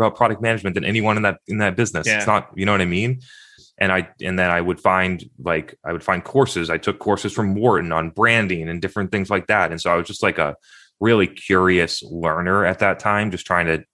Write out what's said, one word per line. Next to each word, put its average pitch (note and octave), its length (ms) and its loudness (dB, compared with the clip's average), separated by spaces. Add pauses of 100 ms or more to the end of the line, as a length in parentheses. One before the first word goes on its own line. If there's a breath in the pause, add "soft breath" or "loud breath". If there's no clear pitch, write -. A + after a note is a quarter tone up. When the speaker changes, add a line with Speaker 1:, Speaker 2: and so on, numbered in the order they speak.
Speaker 1:
about A2 140 2
product A2 260 0
management G#2+ 320 -2
than F2 120 -2
anyone G#2+ 320 0
in G2+ 60 -2
that, G2 240 0
in G#2+ 120 -4
that G2 160 0
business. G#2+ 320 0
Speaker 2:
Yeah. G#2+ 100 2
Speaker 1:
It's G#2 100 -2
not, G#2+ 280 0
you F#2+ 100 -2
know G#2 60 2
what G2 100 2
I F2+ 40 2
mean? A2 340 -2 (600 loud breath)
And G2 120 2
I, F#2 180 0 (120)
and F#2 180 -4
then F2+ 100 2
I F2 120 2
would F2 180 -2
find, F#2 440 2 (140)
like, D#2+ 480 -4
I D2+ 60 -6
would E2+ 120 -8
find F2+ 200 -2
courses. F2+ 480 0
I E2 80 -2
took - 180 -4
courses G2+ 360 -2
from G2+ 200 -2
Wharton G2 380 0
on D#2+ 180 -2
branding G2 600 0
and E2+ 120 -6
different F#2+ 300 -4
things F#2+ 180 -2
like G2 180 0
that. G2 220 2
And E2 100 -8
so F2 120 0
I F2 40 4
was E2+ 120 -2
just, - 160 -8
like, F2+ 160 0
a D2 160 -2 (440 soft breath)
really G#2+ 280 4
curious F#2 720 2
learner E2+ 640 0
at F#2 140 0
that G2 180 2
time, G#2 320 0
just F2+ 160 -8
trying F2 220 0
to, D#2+ 160 -2 (100)